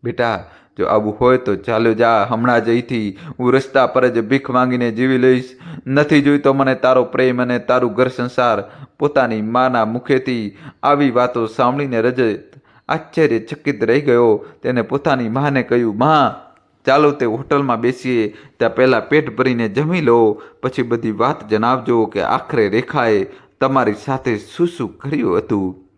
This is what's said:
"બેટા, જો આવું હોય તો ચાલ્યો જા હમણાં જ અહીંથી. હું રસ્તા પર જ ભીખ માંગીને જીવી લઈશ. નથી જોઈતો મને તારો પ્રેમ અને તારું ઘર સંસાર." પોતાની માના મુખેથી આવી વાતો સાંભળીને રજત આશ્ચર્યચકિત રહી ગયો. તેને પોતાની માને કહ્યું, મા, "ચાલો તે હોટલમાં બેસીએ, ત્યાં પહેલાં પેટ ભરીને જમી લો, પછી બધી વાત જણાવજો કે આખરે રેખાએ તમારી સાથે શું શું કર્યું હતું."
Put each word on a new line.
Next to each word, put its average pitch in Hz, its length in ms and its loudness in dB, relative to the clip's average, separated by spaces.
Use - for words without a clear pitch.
"બેટા, 113 460 -4
જો - 80 -2
આવું 107 340 0
હોય 127 180 4
તો 104 180 -4
ચાલ્યો 113 380 0
જા 113 360 2
હમણાં 120 340 0
જ 110 40 -2
અહીંથી. 117 500 -2
હું 123 140 0
રસ્તા 135 340 2
પર 127 220 2
જ 113 200 -2
ભીખ 135 220 -2
માંગીને 123 400 0
જીવી 127 280 0
લઈશ. 127 380 2
નથી 147 360 2
જોઈતો 143 300 2
મને 135 220 2
તારો 127 300 2
પ્રેમ 123 380 0
અને 123 160 -2
તારું 123 340 0
ઘર 127 160 0
સંસાર." 123 760 -4
પોતાની 123 440 0
માના 120 420 0
મુખેથી 120 720 -4
આવી 143 280 2
વાતો 120 360 0
સાંભળીને 127 540 -2
રજત 120 420 0
આશ્ચર્યચકિત 135 960 -2
રહી 120 160 2
ગયો. 120 440 2
તેને 127 200 -2
પોતાની 135 460 -2
માને 135 340 -2
કહ્યું, 117 340 0
મા, 139 500 2
"ચાલો 147 220 4
તે 143 160 -2
હોટલમાં 127 540 -2
બેસીએ, 120 540 -2
ત્યાં - 160 0
પહેલાં 131 340 2
પેટ 139 280 0
ભરીને 120 320 0
જમી 151 320 -2
લો, 117 420 4
પછી 127 200 -4
બધી 117 280 -2
વાત 117 380 -4
જણાવજો 117 580 0
કે 101 160 -4
આખરે 117 460 -2
રેખાએ 110 580 0
તમારી 131 340 2
સાથે 127 340 -4
શું 170 300 -4
શું 131 300 -8
કર્યું 110 400 -2
હતું." 95 600 -4